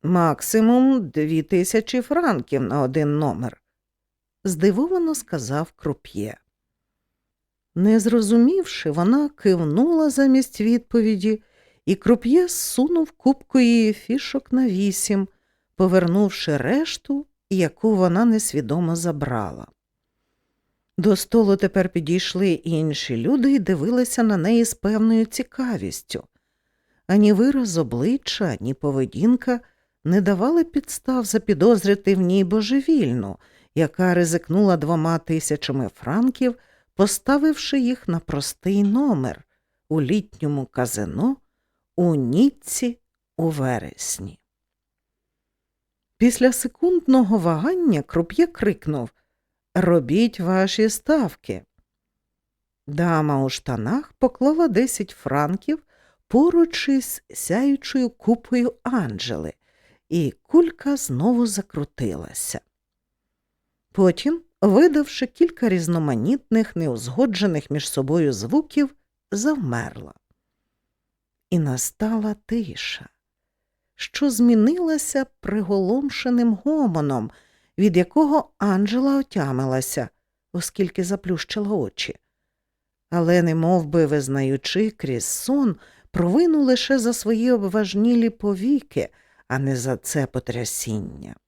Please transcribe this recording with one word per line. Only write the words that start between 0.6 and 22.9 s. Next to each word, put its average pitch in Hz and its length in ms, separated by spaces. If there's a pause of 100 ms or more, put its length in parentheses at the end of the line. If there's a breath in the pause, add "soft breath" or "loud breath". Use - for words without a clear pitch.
дві 156 340
тисячі 190 600
франків 240 600
на 127 180
один 147 380
номер", 123 440 (840)
здивовано 247 680
сказав 147 580
круп'є. - 640 (1400)
Не 208 260
зрозумівши, 233 880
вона 220 380
кивнула 220 840
замість 262 500
відповіді, 220 840 (440 soft breath)
і 196 80
круп'є 247 540
зсунув 320 640
купку - 500
її 233 320
фішок - 600
на 254 160
вісім, 196 600 (480)
повернувши 185 800
решту, 277 680 (240)
яку 190 440
вона 185 300
несвідомо 165 720
забрала. 120 680 (1300)
До 190 180
столу 202 400
тепер 190 320
підійшли 180 600
інші 156 680